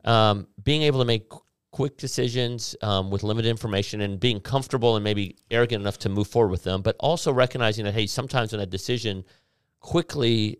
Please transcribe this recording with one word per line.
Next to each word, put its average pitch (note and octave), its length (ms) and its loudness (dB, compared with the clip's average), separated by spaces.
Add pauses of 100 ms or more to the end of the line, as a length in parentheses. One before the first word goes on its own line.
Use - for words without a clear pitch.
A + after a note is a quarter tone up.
um, G#2+ 440 4 (160)
being D3+ 180 2
able D3 180 2
to B2+ 60 2
make A2+ 240 0
qu-, - 140 -20 (280)
quick C#3 260 -4
decisions, B2 840 -4
um, G2 300 0
with G2 100 -2
limited A2 280 0
information G#2 520 -2
and G2 180 -4
being A2+ 200 0
comfortable A#2+ 560 0
and G#2 80 0
maybe G#2 320 -2 (160)
arrogant A#2 300 2
enough G2+ 180 -4
to - 100 -2
move G2 180 0
forward A2+ 220 4
with F2+ 140 -2
them, F#2+ 180 -2
but G#2+ 180 -2
also D#3+ 320 0
recognizing B2 540 0
that, G2+ 80 0
hey, G#2+ 140 0
sometimes B2 440 -4
when G#2+ 100 -6
a G2+ 40 -2
decision F#2+ 580 -4 (560)
quickly, A#2 800 0